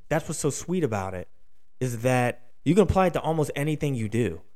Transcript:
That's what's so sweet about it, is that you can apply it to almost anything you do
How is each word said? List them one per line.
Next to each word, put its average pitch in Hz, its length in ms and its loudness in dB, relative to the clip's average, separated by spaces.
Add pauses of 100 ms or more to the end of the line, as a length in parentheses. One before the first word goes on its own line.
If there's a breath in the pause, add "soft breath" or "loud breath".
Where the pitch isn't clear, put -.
That's 160 200 0
what's 156 120 -4
so 143 120 0
sweet 175 320 -2
about 98 320 0
it, 90 120 -8 (520)
is 120 240 -2
that 123 380 2 (220)
you 156 120 6
can 202 80 10
apply 185 240 4
it 170 60 0
to - 80 -2
almost 156 340 0
anything 147 400 0
you 113 120 0
do 104 340 0 (140)